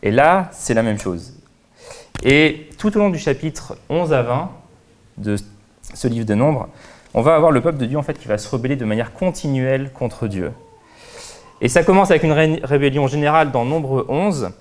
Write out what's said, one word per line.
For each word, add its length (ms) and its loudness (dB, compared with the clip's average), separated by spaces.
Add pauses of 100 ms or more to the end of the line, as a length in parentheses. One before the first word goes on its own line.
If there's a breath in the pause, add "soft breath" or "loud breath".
Et 80 0
là, 420 4
c'est 220 -4
la 80 4
même 160 0
chose. 400 -8 (840 loud breath)
Et 560 2
tout 180 -2
au 40 2
long 100 2
du 80 -2
chapitre 580 -4 (140)
onze 240 0
à 80 2
vingt 280 -4 (680)
de 180 -2 (580)
ce 140 -2
livre 160 -4
de 100 0
Nombres, 340 0 (440 loud breath)
on 100 0
va 120 6
avoir 160 6
le 100 4
peuple 160 0
de 100 -2
Dieu 120 -2
en 40 -4
fait, 140 -6
qui 120 -18
va 100 0
se 100 -10
rebeller 280 -2
de 80 -6
manière 280 -2
continuelle 800 -2
contre 340 -6
Dieu. 260 -4 (1080 loud breath)
Et 80 0
ça 140 4
commence 300 4
avec 100 4
une 100 2
ré-, 300 2
rébellion 460 0
générale 420 0
dans 160 -2
Nombre 420 -2
onze 520 -2